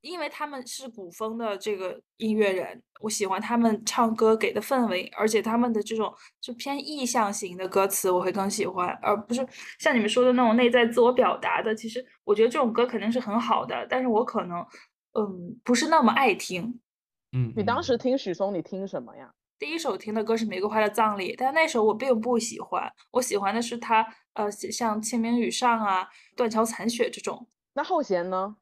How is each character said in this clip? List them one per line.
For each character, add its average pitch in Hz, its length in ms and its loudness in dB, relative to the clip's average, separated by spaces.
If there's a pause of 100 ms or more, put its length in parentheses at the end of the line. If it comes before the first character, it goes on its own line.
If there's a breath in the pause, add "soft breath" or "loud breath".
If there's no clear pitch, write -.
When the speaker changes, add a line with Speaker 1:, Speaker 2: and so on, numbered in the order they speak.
Speaker 1:
因 339 180 -10
为 294 100 -6
他 302 160 -10
们 269 200 -12
是 269 220 -12
古 202 240 -14
风 220 260 -8
的 220 200 -4
这 208 180 -4
个 185 240 -8 (180)
音 220 180 0
乐 202 180 4
人， 180 280 -6 (200)
我 214 80 -4
喜 214 160 -2
欢 190 160 0
他 233 160 0
们 226 260 2
唱 226 320 2
歌 220 220 6
给 220 160 0
的 208 80 -2
氛 247 260 0
围， 185 300 -4
而 208 100 2
且 214 140 2
他 226 160 0
们 240 160 2
的 208 80 0
这 220 140 -6
种 214 180 -2 (260 loud breath)
就 247 140 -12
偏 277 260 -6
意 285 240 -8
象 226 300 0
型 180 240 -8
的 185 100 -6
歌 196 200 2
词 196 240 0
我 180 100 4
会 190 100 0
更 196 180 -2
喜 208 180 -2
欢， 180 200 -2 (140)
而 214 220 2
不 240 100 -4
是 254 120 -2 (340 loud breath)
像 302 160 2
你 233 40 4
们 208 80 2
说 247 160 4
的 254 100 6
那 247 120 4
种 220 100 4
内 247 140 6
在 240 160 6
自 233 160 2
我 240 100 8
表 233 240 4
达 - 260 -2
的。 220 120 -2
其 220 160 -8
实 240 160 -10 (180 soft breath)
我 202 120 2
觉 220 80 6
得 240 40 6
这 247 120 0
种 240 120 2
歌 233 140 2
肯 233 160 -4
定 220 100 -2
是 247 80 0
很 214 180 -2
好 233 280 0
的， - 240 -6
但 254 100 0
是 254 80 0
我 226 160 4
可 220 220 -4
能， 175 180 -8 (500 loud breath)
嗯， 185 500 -6
不 240 100 2
是 285 160 2
那 320 140 6
么 214 100 4
爱 208 220 4
听。 202 440 -8 (560)
Speaker 2:
嗯， 123 220 -2
Speaker 3:
你 208 60 -2
当 240 180 0
时 247 160 0
听 254 180 0
许 208 160 -4
嵩， 196 220 -2
Speaker 2:
嗯。 - 0 -
Speaker 3:
你 170 80 -4
听 190 260 -10
什 151 140 -8
么 - 160 -18
呀？ 131 160 -20 (240)
Speaker 1:
第 294 140 -8
一 330 80 -4
首 269 180 -4
听 214 160 -8
的 220 80 -2
歌 220 140 0
是 226 140 -2
《玫 185 100 -6
瑰 208 100 -2
花 220 120 2
的 208 80 4
葬 214 280 2
礼》， 185 200 -4
但 269 160 0
那 320 120 4
首 277 160 0
我 214 140 4
并 247 240 0
不 240 180 0
喜 - 220 -4
欢， - 320 -6 (200 soft breath)
我 247 100 0
喜 214 160 -2
欢 196 180 0
的 233 60 0
是 233 160 -6
他， 226 280 2 (280 loud breath)
呃， 208 180 -2
像 214 500 -4
《清 226 200 -4
明 233 180 2
雨 233 100 2
上》 233 340 2
啊、 190 200 2 (320 soft breath)
《断 233 140 2
桥 220 160 2
残 226 220 -6
雪》 233 220 0
这 - 120 -12
种。 - 260 -8 (260)
Speaker 3:
那 277 80 -2
后 320 220 0
弦 180 260 0
呢？ 190 320 -4